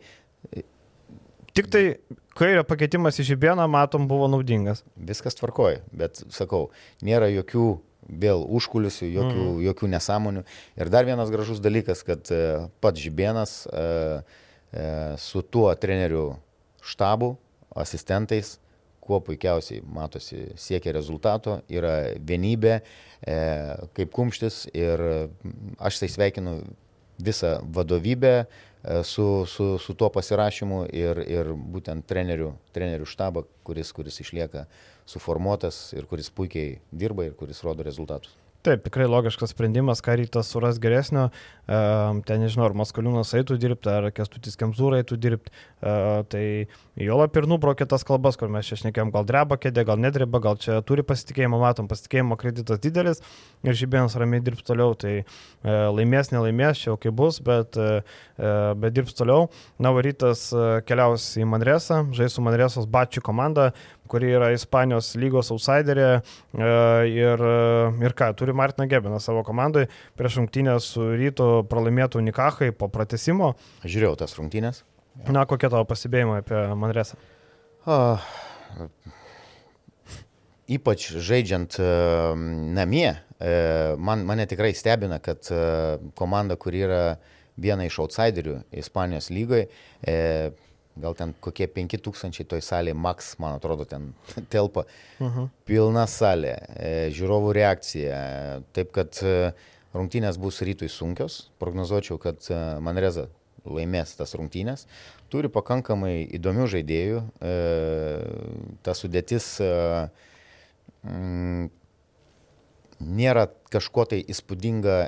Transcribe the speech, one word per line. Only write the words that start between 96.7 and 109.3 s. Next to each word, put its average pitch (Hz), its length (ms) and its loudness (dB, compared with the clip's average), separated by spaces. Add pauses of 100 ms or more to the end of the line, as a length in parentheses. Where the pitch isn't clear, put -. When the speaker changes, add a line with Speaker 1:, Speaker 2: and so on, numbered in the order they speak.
Speaker 2:
žiūrovų 101 460 0
reakcija, 90 640 0 (520)
taip 92 240 -4
kad, 90 260 -4
e, 90 340 2 (360)
rungtynės 92 480 -2
bus 92 240 -6
Rytui 92 280 -4
sunkios. 87 680 -8
Prognozuočiau, 90 600 -4
kad, 80 260 -6
e, 87 140 -4 (200)
Manresa 85 500 -2 (340)
laimės 82 540 -4
tas - 180 -8
rungtynės. 92 520 -8 (400)
Turi 147 240 -4
pakankamai 101 800 -2
įdomių 95 400 -2
žaidėjų, 87 520 -2 (180)
e, 90 160 -4 (1300)
ta 90 140 -4
sudėtis, 90 520 -2 (100)